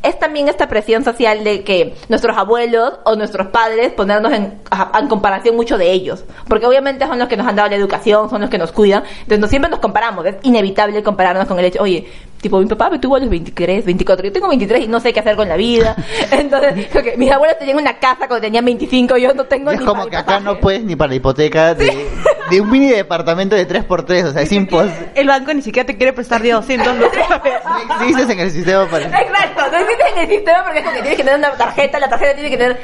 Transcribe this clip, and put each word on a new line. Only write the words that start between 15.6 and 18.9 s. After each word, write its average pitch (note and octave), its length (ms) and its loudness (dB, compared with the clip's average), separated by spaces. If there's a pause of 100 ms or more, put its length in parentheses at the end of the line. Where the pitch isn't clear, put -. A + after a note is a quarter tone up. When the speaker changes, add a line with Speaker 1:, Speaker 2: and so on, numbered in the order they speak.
Speaker 1:
<laughs> - 180 -2
entonces, C#4 600 0
como - 120 2
que A#3 140 -4
mis C4 140 2
abuelos D4+ 260 4
tenían C#4 200 -2
una C#4+ 200 -2
casa C4 300 0
cuando A#3+ 140 -2
tenían A3 220 0
veinticinco, B3 540 2